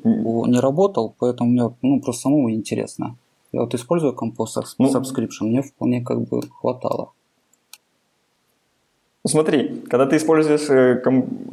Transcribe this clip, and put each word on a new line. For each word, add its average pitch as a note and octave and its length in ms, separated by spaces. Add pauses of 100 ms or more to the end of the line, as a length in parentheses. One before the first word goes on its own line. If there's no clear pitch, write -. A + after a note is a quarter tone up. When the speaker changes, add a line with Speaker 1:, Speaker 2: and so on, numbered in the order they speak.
Speaker 1:
ну, A2+ 80
м. G#2+ 160
Speaker 2:
о, A2+ 200
не B2 140
работал, C3+ 580
поэтому B2 300
мне B2 140
вот, A#2+ 180
ну, C3+ 200
просто - 200
самому C#3 300
интересно. A2+ 640 (360)
Я B2 100
вот A#2+ 140
использую D3 380
Compose A2+ 440
Subs-, - 200
Speaker 1:
Ну. C3+ 160
Speaker 2:
Subscription, - 540
мне A#2+ 140
вполне B2 400
как A#2+ 200
бы A#2+ 200 (200)
хватало. - 480 (2250)
Speaker 1:
Ну - 60
смотри, D3+ 580
когда C3 160
ты D#3+ 100
используешь, D3+ 540
э, B2+ 340
ком-, B2+ 240 (260)